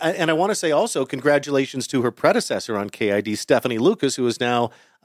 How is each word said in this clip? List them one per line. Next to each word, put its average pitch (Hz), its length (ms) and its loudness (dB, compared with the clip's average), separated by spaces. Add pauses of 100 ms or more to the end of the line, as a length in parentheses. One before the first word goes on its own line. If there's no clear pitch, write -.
I, 165 100 0
and 175 180 0
I 160 40 4
wanna 190 220 0
say 165 160 -2
also 147 340 0
congratulations 139 840 0
to 127 140 -2
her 120 100 0
predecessor 135 640 0
on 101 120 -4
K 104 240 -2
I 104 80 2
D, 104 140 -2
Stephanie 123 420 0
Lucas, 139 400 0
who 123 100 0
is 117 140 -2
now, 120 300 0 (320)